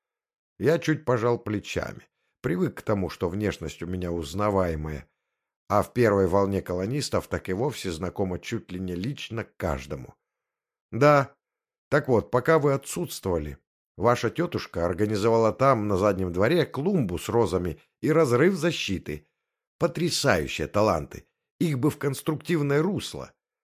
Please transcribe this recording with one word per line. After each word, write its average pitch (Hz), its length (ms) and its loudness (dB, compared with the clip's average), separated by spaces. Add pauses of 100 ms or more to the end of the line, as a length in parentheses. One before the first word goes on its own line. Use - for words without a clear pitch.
(580)
Я 147 220 2
чуть 156 240 -2
пожал 120 340 2
плечами, 92 720 -6 (340)
привык 170 360 -2
к - 40 -16
тому, 98 280 0
что - 180 -4
внешность 90 560 -4
у - 20 -6
меня 90 280 -4
узнаваемая, 82 960 -2 (580)
а 101 140 4
в - 100 -4
первой 104 360 4
волне 98 340 2
колонистов 95 680 -4
так - 220 -6
и 92 40 -2
вовсе 110 380 -4
знакома 87 480 -4
чуть - 320 -8
ли 92 80 -8
не 90 160 -6
лично 110 500 -8 (120)
каждому. 71 580 -6 (760)
«Да. 139 440 4 (540)
Так 147 180 2
вот, 113 240 2
пока 151 280 4
вы 143 140 2
отсутствовали, 90 840 -4 (400)
ваша 117 320 2
тётушка - 560 -4
организовала 107 640 2
там, 123 360 2
на 101 100 2
заднем 95 340 2
дворе, 120 340 2
клумбу 135 520 -2
с - 120 -8
розами 90 500 0 (220)
и 147 100 0
разрыв 156 440 4
защиты. 101 720 -4 (520)
Потрясающие 131 880 0
таланты. 95 580 0 (340)
Их 151 200 0
бы 147 100 2
в - 80 -6
конструктивное 143 840 0
русло. 135 500 -4 (320)